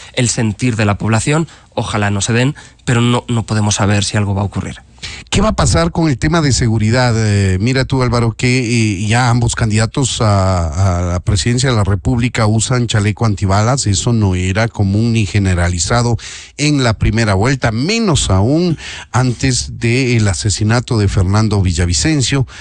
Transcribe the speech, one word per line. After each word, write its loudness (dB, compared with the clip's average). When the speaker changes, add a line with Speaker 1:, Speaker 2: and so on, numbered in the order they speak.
Speaker 1:
el 0
sentir -2
de 0
la 0
población. 0
Ojalá -2
no -2
se -2
den, 0
pero 2
no, 0
no -2
podemos -2
saber 0
si -4
algo -2
va -2
a -2
ocurrir. -8
Speaker 2:
¿Qué 2
va 2
a -2
pasar 0
con 0
el 0
tema 0
de 2
seguridad? 2
Eh, 2
mira 0
tú, 0
Álvaro, 0
que, 0
eh, -2
ya 2
ambos 2
candidatos 0
a, 2
a -2
la -2
presidencia 0
de 2
la 2
República 0
usan 2
chaleco 0
antibalas. 0
Eso 0
no 2
era 0
común 0
ni 0
generalizado 0
en 0
la 2
primera 0
vuelta, 0
menos 0
aún 2
antes -2
del 2
asesinato 0
de 2
Fernando 0
Villavicencio. 0